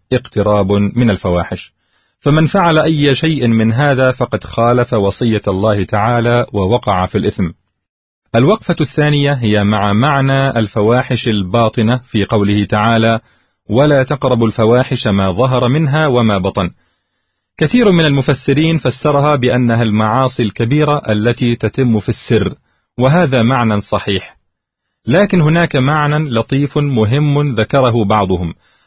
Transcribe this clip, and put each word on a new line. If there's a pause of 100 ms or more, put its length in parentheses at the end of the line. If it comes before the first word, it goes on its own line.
(120)
اقتراب
من
الفواحش. (480)
فمن
فعل
أي
شيء
من
هذا
فقد
خالف
وصية
الله
تعالى
ووقع
في
الإثم. (840)
الوقفة
الثانية
هي
مع
معنى
الفواحش
الباطنة
في
قوله
تعالى: (480)
"ولا
تقربوا
الفواحش
ما
ظهر
منها
وما
بطن". (840)
كثير
من
المفسرين
فسرها
بأنها
المعاصي
الكبيرة
التي
تتم
في
السر، (440)
وهذا
معنى
صحيح، (720)
لكن
هناك
معنى
لطيف
مهم
ذكره
بعضهم، (320)